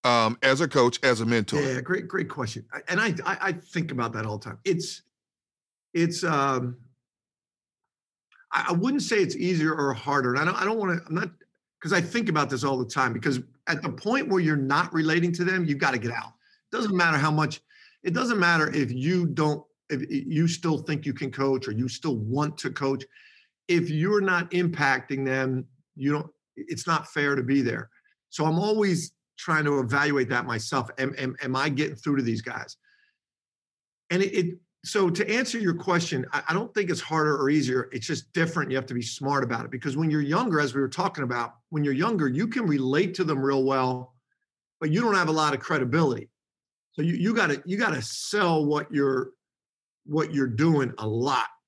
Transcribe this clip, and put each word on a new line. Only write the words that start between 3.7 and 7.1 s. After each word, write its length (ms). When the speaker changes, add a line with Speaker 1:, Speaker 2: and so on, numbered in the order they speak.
Speaker 2:
about 220
that 120
all 120
the 80
time. 180
It's, 380
it's, 300
um, 540